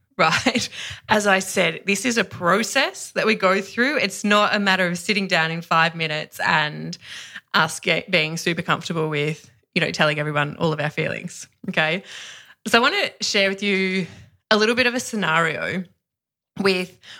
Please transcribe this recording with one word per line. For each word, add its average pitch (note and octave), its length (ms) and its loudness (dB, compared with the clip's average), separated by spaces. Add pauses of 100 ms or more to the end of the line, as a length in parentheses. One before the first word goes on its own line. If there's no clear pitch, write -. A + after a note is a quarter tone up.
<laughs> - 160 -20
right? F3+ 520 2 (380)
As G#3+ 180 4
I F#3+ 140 4
said, F3 480 0
this G3 180 0
is A#3 140 2
a G#3 40 2
process A3 920 0
that E3 120 0
we A3 80 4
go G3 260 4
through. B3 380 -2
It's - 260 -4
not G#3 300 4
a G#3 60 0
matter F#3 260 2
of F3 140 -2
sitting G3 280 -2
down E3 220 2
in E3 140 -6
five E3 320 2
minutes D#3 500 -6
and D#3 500 0 (580)
us D#3+ 260 2
get, F3 320 -2
being D#3+ 260 0
super E3+ 240 -2
comfortable D#3+ 480 -2
with, D3+ 400 -4 (240)
you E3+ 80 0
know, - 100 0
telling D3+ 280 2
everyone D3 380 -2
all E3 160 0
of D3+ 60 -6
our D3+ 100 -2
feelings, - 580 -6 (220)
okay? E3 340 -2 (640)
So A#3 100 4
I A#3 40 6
want D4 140 2
to - 280 -4
share G3 260 2
with G3 140 -4
you F#3+ 440 0 (440)
a G#3+ 60 6
little A3 180 2
bit B3 120 2
of A#3 60 -2
a B3+ 60 -2
scenario E3 840 -2 (760)
with F#3 380 0 (220)